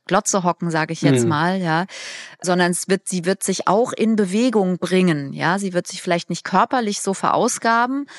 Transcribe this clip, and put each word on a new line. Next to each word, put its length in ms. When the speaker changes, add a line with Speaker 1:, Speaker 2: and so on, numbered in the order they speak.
Speaker 1:
Glotze 360
hocken, 280
sage 220
ich 100
jetzt 200
Speaker 2:
Mhm. 60
Speaker 1:
mal, 320
ja. 240
Sondern 300
es 160
wird, 200
sie 180
wird 180
sich 240
auch 260
in 220
Bewegung 600
bringen, 560
ja. 260
Sie 140
wird 140
sich 140
vielleicht 280
nicht 160
körperlich 560
so 120
verausgaben, 920